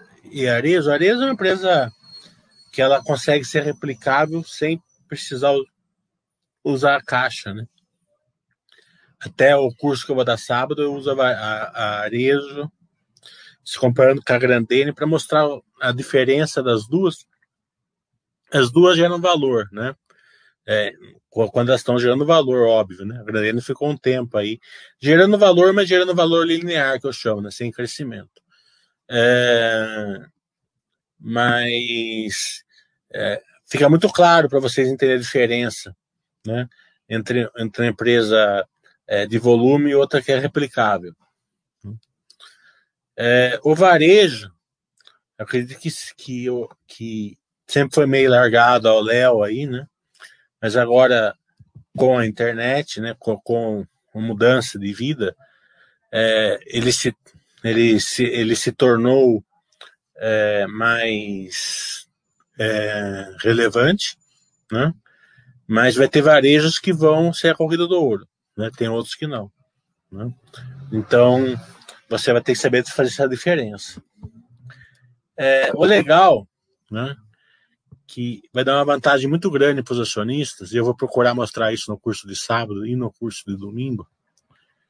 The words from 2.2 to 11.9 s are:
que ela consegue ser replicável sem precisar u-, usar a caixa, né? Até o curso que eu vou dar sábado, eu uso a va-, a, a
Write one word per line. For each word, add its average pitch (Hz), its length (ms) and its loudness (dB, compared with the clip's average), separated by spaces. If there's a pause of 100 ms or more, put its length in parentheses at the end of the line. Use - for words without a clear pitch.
que - 80 -4
ela 135 220 2
consegue 147 420 -2
ser 147 200 -4
replicável 151 800 -4
sem 160 360 -6 (280)
precisar 139 420 -4
u-, 139 160 0 (960)
usar 143 320 0
a 135 80 -2
caixa, 123 500 -6
né? 110 140 -12 (1500)
Até 139 380 2
o 131 180 0
curso 143 320 -6
que 143 60 -4
eu - 20 -4
vou 127 100 0
dar 120 120 -2
sábado, 135 440 -4
eu 143 140 -4
uso 139 160 -6
a 135 40 -2
va-, 127 180 0
a, 107 320 -6
a 104 380 -6